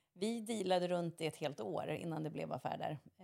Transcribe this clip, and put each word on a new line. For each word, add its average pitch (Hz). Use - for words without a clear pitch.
Vi 226
dealade 185
runt 170
i 165
ett 151
helt 147
år 190
innan 156
det 151
blev -
affär -
där. -